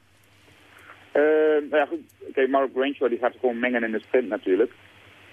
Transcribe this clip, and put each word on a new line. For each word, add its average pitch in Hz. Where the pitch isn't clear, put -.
Eh, 143
nou 151
ja, 143
goed. 160
Kijk, 131
Mark 135
Renshaw, 135
die 117
gaat 123
gewoon 120
mengen 123
in 110
de 107
sprint 127
natuurlijk. 98